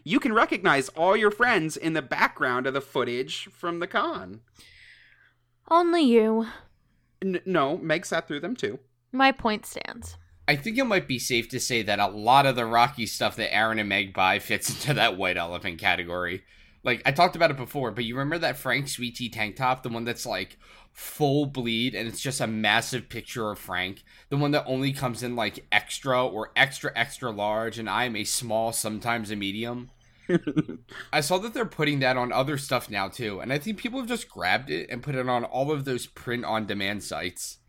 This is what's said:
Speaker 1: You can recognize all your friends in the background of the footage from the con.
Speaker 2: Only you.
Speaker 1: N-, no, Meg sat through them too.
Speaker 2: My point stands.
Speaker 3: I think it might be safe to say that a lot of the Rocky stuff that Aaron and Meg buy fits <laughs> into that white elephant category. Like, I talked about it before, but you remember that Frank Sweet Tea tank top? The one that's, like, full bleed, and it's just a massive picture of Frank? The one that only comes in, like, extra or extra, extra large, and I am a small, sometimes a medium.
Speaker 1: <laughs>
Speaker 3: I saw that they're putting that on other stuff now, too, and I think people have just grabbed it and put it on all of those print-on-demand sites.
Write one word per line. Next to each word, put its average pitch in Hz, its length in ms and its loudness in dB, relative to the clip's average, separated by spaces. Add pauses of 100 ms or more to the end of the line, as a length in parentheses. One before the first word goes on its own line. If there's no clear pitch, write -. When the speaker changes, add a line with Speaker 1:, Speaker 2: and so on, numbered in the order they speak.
Speaker 1:
You 190 160 2
can 233 140 0
recognize 185 560 4
all 180 280 4
your 220 140 6
friends 208 460 2
in 165 160 -2
the 156 100 0
background 135 640 0
of 131 80 -2
the 139 60 2
footage 127 720 -2
from 170 260 -6
the 170 80 -4
con. 208 540 -4 (1300)
Speaker 2:
Only 339 340 6
you. 226 460 6 (720)
Speaker 1:
N-, 185 240 -2
no, 165 320 2
Meg 160 260 0
sat 165 220 -2
through 147 140 -4
them 202 160 -4
too. 110 240 -4 (320)
Speaker 2:
My 269 180 6
point 226 360 -2
stands. - 500 -12 (320)
Speaker 3:
I 147 80 4
think 220 220 -4
it 269 60 4
might 190 220 2
be 123 140 -2
safe 117 300 0
to 127 100 -4
say 120 220 0
that 101 180 2
a 101 60 6
lot 110 400 6
of 131 100 2
the 120 100 0
Rocky 117 400 4
stuff 107 300 -2
that 110 180 -2
Aaron 110 240 2
and 107 100 0
Meg 98 240 0
buy 95 280 4
fits - 300 -2
<laughs> - 40 -4
into 139 200 -2
that 110 220 4
white 90 200 2
elephant 87 420 -6
category. 90 640 -2 (420)
Like, 123 200 0
I 139 60 4
talked 170 240 4
about 165 160 4
it 139 60 -4
before, 127 340 -4
but 110 140 -4
you 113 100 -6
remember 143 240 -2
that 147 200 -2
Frank 131 280 -2
Sweet 123 300 -6
Tea 123 120 -6
tank 107 280 -6
top? 131 260 0
The 131 60 -6
one 117 160 -4
that's, 117 200 -4
like, 95 320 -6 (360)
full 143 540 0
bleed, 120 500 0
and 110 100 -4
it's 110 140 -8
just 131 200 -4
a 123 60 0
massive 110 640 2
picture 110 420 -6
of 98 80 -8
Frank? 92 460 -6 (240)
The 143 80 -2
one 143 160 2
that 151 160 2
only 131 240 0
comes 123 320 -4
in, 123 100 -4
like, 110 380 -4
extra 127 520 2
or 107 300 -4
extra, 139 400 2
extra 120 380 -2
large, 110 480 -2
and 110 100 -4
I 110 140 2
am 123 100 -4
a 104 80 -4
small, 113 480 -2
sometimes 110 600 -2
a 107 40 -4
medium. 113 540 -6 (600)
Speaker 1:
<laughs> - 600 -6
Speaker 3:
I 151 100 2
saw 175 160 2
that 220 160 -6
they're 254 100 0
putting 147 360 0
that 127 160 4
on 123 160 0
other 135 240 0
stuff 131 320 -2
now, 101 200 -2
too, 104 320 -6
and 117 120 -4
I 143 60 0
think 208 200 -6
people 247 200 -6
have 247 100 -6
just 240 200 -4
grabbed 110 420 0
it 156 180 -4
and 123 140 -8
put 139 140 -4
it 127 120 -2
on 123 140 2
all 139 300 0
of 139 140 -2
those 127 200 -2
print-on-demand 104 960 -2
sites. - 560 -8 (100)